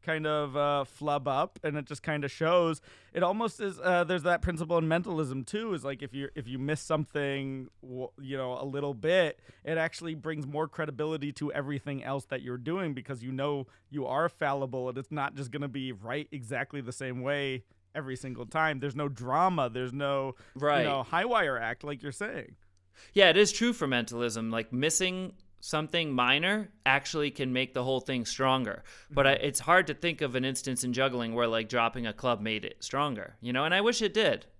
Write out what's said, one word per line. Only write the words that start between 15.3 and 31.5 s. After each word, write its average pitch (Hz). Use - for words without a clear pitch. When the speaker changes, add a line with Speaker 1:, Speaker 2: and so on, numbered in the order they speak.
Speaker 1:
just 135
gonna 143
be 131
right 117
exactly 131
the 120
same 127
way 135
every 131
single 123
time. 156
There's 135
no 147
drama. 139
There's 123
no, 139
Speaker 2:
Right. 143
Speaker 1:
you -
know, 135
high 175
wire 180
act 113
like 147
you're 143
saying. -
Speaker 2:
Yeah, 190
it 160
is 208
true 233
for 170
mentalism. 117
Like, 113
missing 180
something 156
minor 156
actually 143
can 131
make 127
the 127
whole 131
thing 123
stronger. 131
But 139
I, 139
Speaker 1:
Mm-hmm. -
Speaker 2:
it's 135
hard 175
to 151
think 170
of 131
an 131
instance 131
in 123
juggling 123
where, 120
like, 113